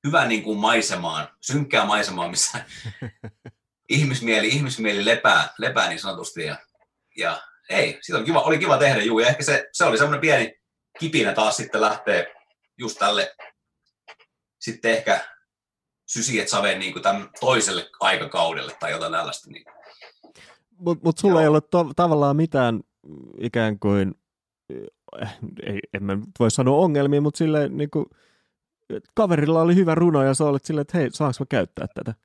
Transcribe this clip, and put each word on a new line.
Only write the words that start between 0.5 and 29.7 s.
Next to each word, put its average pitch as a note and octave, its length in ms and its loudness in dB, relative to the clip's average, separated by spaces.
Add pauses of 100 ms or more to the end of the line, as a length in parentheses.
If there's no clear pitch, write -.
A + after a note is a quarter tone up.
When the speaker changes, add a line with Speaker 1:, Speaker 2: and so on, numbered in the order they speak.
Speaker 1:
maisemaan, G2+ 720 -2 (140)
synkkään C#3 460 -2
maisemaan, G2 420 -2
missä - 360 -4 (600)
<laughs> - 640 -20
ihmismieli, A#2 580 0
ihmismieli A2 580 -2
lepää, A2+ 520 2
lepää A2 320 0
niin - 100 -8
sanotusti - 440 -10
ja, - 120 -8 (640)
ja F#2 240 -4 (280)
ei, - 320 -2
siitä E3 160 -6
oli A2+ 80 -2
kiva, D3+ 160 2
oli D#3 160 2
kiva D3 200 2
tehdä, B2 240 4
juu, A2 180 2
ja A#2+ 80 4
ehkä B2+ 160 0
se, - 280 0
se F3 140 2
oli A2+ 120 2
semmoinen D3 240 2
pieni C#3 380 0 (400)
kipinä B2+ 340 0
taas - 240 0
sitten A2 240 -4
lähteä G#2 440 0 (520)
just A#2 220 -10
tälle G2+ 360 0 (1200)
sitten A2+ 320 -4
ehkä A2+ 340 0 (800)
Sysiet G#2+ 440 -4
Saveen G2+ 300 -2
niinku F#2 200 -8
tän G2 300 -2 (100)
toiselle G2+ 500 0 (100)
aikakaudelle - 800 -2
tai D#2 120 -6
jotain E2 200 -6
tällaista. - 380 -6
Niin. - 160 -20 (1120)
Speaker 2:
Mut, F3 260 -2
mut E3 140 2
sulla F#3+ 180 4
Speaker 1:
Joo. D#3+ 60 6
Speaker 2:
ei D#3 60 6
ollut D3+ 220 4
to-, E3+ 260 0
tavallaan D3 400 4
mitään C3 460 2 (580)
ikään A2 400 -2
kuin, G2 360 2 (1040)
eh, G2+ 160 -10 (260)
ei, G2+ 160 -8 (140)
en G2+ 100 -6
mä G2 120 -2
nyt G#2 140 -8 (100)
voi A2+ 120 4
sanoa C3+ 260 4
ongelmia, C#3+ 440 4
mut D3 140 0
silleen D3+ 420 0
niinku, D3 320 -4 (1040)
kaverilla D#3+ 460 4
oli F3 140 6